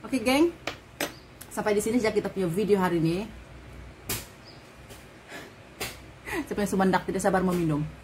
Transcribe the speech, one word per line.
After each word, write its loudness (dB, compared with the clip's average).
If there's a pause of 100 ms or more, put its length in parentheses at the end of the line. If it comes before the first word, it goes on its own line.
Oke, -2
geng. 4 (960)
Sampai 0
di 2
sini 2
saja 2
kita 0
punya 0
video 2
hari 2
ini. 2 (3250)
Saya -6
punya 0
sumandak, 4
tidak -2
sabar 4
mau 2
minum. 0 (220)